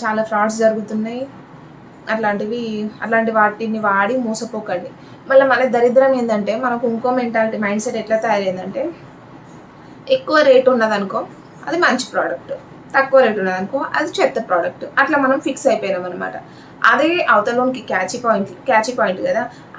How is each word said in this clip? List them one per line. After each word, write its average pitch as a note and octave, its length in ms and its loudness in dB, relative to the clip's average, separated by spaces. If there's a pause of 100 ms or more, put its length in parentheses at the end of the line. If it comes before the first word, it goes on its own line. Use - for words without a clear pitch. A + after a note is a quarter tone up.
చాలా A3 180 0
ఫ్రాడ్స్ A3 360 0
జరుగుతున్నాయి. A3 680 -2 (840)
అట్లాంటివి, G#3+ 800 -4 (120)
అట్లాంటి A3+ 280 0
వాటిని A3 480 0
వాడి G#3 380 0
మోసపోకండి. A3 720 -6 (380)
మళ్ళీ C4+ 180 6
మన C4 180 4
దరిద్రం B3 500 4
ఏంటంటే G#3+ 420 -2
మనకు A#3+ 320 -2
ఇంకో A3+ 220 -2
మెంటాలిటీ, A3+ 480 0
మైండ్ G#3 240 -2
సెట్ A#3 140 -4
ఎట్లా A3 200 -2
తయారైందంటే G3+ 720 -2 (1200)
ఎక్కువ C4 280 2
రేటు C4 320 6
ఉన్నదనుకో G#3+ 560 0 (400)
అది D#4+ 100 -2
మంచి C#4+ 360 2
ప్రోడక్ట్, - 400 -4 (460)
తక్కువ C4+ 220 4
రేటు A3 180 2
ఉన్నదనుకో F#3+ 400 -2
అది D4+ 440 -4
చెత్త - 260 -2
ప్రోడక్ట్, F3+ 360 -2 (140)
అట్లా C#4 200 2
మనం C4+ 220 2
ఫిక్స్ - 260 -4
అయిపోయినాం G3 380 0
అనమాట. F3+ 280 -8 (520)
అదే D4+ 460 2
అవతలోనికి B3 500 2
క్యాచీ F#3 380 -4
పాయింట్, G#3 300 0
క్యాచీ A3+ 460 0
పాయింట్ F#3+ 260 0
కదా, F#3 280 -2 (300)